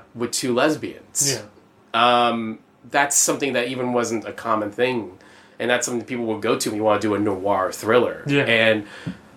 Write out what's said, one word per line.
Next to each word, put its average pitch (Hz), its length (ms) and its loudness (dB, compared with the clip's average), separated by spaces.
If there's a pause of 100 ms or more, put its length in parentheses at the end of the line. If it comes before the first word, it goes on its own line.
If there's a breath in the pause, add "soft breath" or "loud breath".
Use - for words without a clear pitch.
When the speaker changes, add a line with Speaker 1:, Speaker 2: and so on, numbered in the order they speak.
(140)
Speaker 1:
with 117 180 -4
two 123 220 -2
lesbians. 131 800 -2
Speaker 2:
Yeah. 110 80 -8 (840)
Speaker 1:
Um, 113 320 -4 (300)
that's 143 260 0
something 139 380 0
that 123 140 0
even 127 240 -4
wasn't 113 340 -2
a 101 60 -10
common 107 380 -2
thing. 117 480 -2 (400 loud breath)
And 113 100 -2
that's 123 180 2
something 120 200 -4
people 120 180 -4
will 110 140 -2
go 110 200 0
to 123 120 -4
when 107 60 -4
you 107 80 -2
wanna 104 160 4
do 104 140 2
a 98 40 0
noir 98 540 0
thriller. 110 540 2
Speaker 2:
Yeah. 143 180 2
Speaker 1:
And 110 420 4 (500 loud breath)